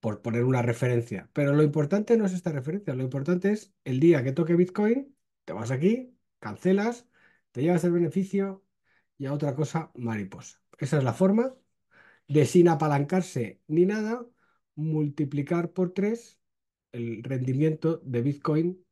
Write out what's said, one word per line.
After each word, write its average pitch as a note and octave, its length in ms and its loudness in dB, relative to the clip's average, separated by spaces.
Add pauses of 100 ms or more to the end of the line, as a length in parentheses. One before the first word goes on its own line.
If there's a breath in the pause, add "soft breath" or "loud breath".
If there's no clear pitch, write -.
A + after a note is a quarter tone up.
por G#2+ 220 -6
poner A2+ 220 -2
una B2+ 180 2
referencia. A#2 680 -2
Pero C#3+ 220 2
lo D3+ 80 6
importante D#3+ 560 2
no G#3+ 80 2
es F#3 80 0
esta F3 180 -4
referencia, D3 420 -6
lo B2+ 100 -4
importante D#3 480 0
es - 220 -8 (100)
el C3 160 -2
día D#3+ 220 6
que C3 100 -2
toque E3 240 0
Bitcoin, G#3 600 0 (280)
te - 100 -12
vas A2+ 160 -6
aquí, G3+ 440 0 (260)
cancelas, G3 680 -2 (440 soft breath)
te A#2+ 100 -4
llevas E3+ 220 2
el F3 80 4
beneficio F#3+ 720 -2 (540)
y C#3 80 -8
a C3+ 60 -4
otra D3 220 -2
cosa, C3 400 -4
mariposa. A2 680 -8 (180)
Esa D3 200 -2
es C3+ 60 0
la B2 80 0
forma G#3+ 420 2 (720 soft breath)
de, C#3+ 180 4
sin F3 240 6
apalancarse D3 1000 0
ni E3 180 4
nada, A3 400 -4 (480)
multiplicar D3+ 1000 -2
por F3+ 200 -2
tres G#3+ 480 -4 (500)
el A#2 320 -8
rendimiento C#3 840 0
de B2 160 -2
Bitcoin D#3 720 -2